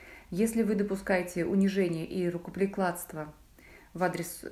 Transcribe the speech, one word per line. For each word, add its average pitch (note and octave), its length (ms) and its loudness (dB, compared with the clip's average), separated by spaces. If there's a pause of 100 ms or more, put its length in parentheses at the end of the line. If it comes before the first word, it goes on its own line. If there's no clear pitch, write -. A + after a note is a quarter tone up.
(300)
Если A3+ 320 2
вы G#3 120 2
допускаете F#3+ 720 0
унижение F#3+ 600 2
и F3+ 220 -2
рукоприкладство F3 1040 -2 (640)
в E3+ 80 -4
адрес E3+ 500 -2